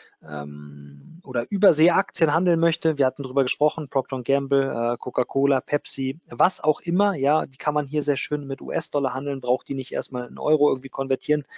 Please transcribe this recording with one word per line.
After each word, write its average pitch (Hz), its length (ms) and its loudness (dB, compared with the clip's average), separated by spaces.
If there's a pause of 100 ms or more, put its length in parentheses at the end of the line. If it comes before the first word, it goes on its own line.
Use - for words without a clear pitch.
(280)
ähm, 147 960 -12
oder 123 260 -4
Überseeaktien 170 840 4
handeln 175 260 4
möchte. 160 380 2
Wir 135 80 4
hatten 131 160 0
drüber 131 220 0
gesprochen, 147 460 0
Procter 135 260 -2
und 123 100 -4
Gamble, 135 680 0
äh, 120 40 -6
Coca-Cola, 135 640 0
Pepsi, 139 640 -4
was 147 320 0
auch 151 200 2
immer, 190 340 0
ja, 151 320 2
die 135 120 -16
kann 147 180 -2
man 147 100 0
hier 143 160 -4
sehr 139 160 0
schön 143 300 -6
mit 135 140 -8
U-S-Dollar 139 520 -2
handeln, 139 280 -4
braucht 127 260 0
die 135 80 -4
nicht 131 160 -6
erstmal 127 360 -6
in 131 120 -14
Euro 147 300 4
irgendwie 131 200 -4
konvertieren, 135 540 -2 (140)